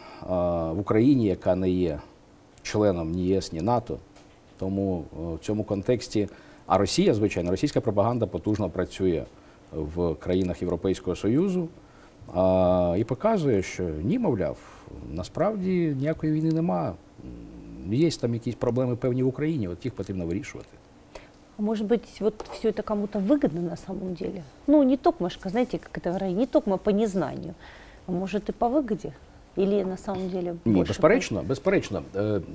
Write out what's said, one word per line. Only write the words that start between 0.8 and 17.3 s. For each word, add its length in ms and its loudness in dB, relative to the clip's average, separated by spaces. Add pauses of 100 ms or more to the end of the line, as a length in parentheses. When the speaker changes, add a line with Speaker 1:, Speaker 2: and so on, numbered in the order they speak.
Speaker 1:
яка 300 2
не 140 2
є 300 0 (600)
членом 500 2
ні 160 0
Є 100 4
С, 160 -4
ні 80 -4
нато. 360 0 (600)
Тому, 460 -2 (100)
е, 220 -6
в 40 -10
цьому 240 -2
контексті, 640 0 (360)
а 120 4
Росія, 360 4
звичайно, 380 0
російська 300 0
пропаганда 440 2
потужно 440 -2
працює 540 0 (480)
в 440 -2
країнах 460 -2
Європейського 540 -2
Союзу, 540 0 (640)
а, 640 4
і 60 2
показує, 600 2
що 200 -6
ні, 360 -2
мовляв, 380 0 (560)
насправді 840 0
ніякої 340 0
війни 180 2
нема. 420 0 (1000)